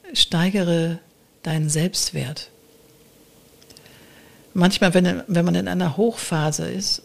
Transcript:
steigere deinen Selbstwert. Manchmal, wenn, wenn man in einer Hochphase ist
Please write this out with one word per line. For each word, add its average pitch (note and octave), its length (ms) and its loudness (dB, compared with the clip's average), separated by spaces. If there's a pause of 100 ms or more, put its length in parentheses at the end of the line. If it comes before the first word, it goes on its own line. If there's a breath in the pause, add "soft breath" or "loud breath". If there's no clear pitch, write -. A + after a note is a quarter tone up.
(140)
steigere E3+ 840 2 (420)
deinen D#3+ 260 -2
Selbstwert. D3+ 800 -2 (2000 loud breath)
Manchmal, F#3 380 4
wenn, F3+ 360 2
wenn E3+ 180 2
man F3 80 2
in F3 120 0
einer C#3+ 300 -2
Hochphase D#3+ 720 -2
ist - 340 -4